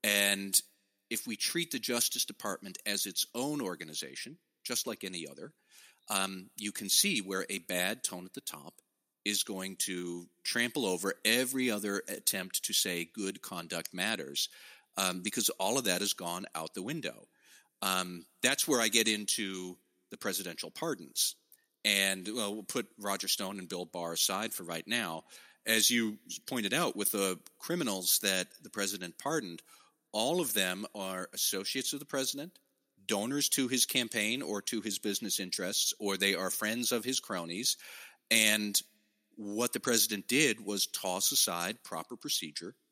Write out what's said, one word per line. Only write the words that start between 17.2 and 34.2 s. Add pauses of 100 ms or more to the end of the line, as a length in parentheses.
Um, (180)
that's
where
I
get
into (320)
the
presidential
pardons. (480)
And,
well,
we'll
put (100)
Roger
Stone
and
Bill
Barr
aside
for
right
now. (420)
As
you (280)
pointed
out,
with
the (200)
criminals
that (140)
the
president
pardoned, (500)
all
of
them
are
associates
of
the
president, (520)
donors
to
his
campaign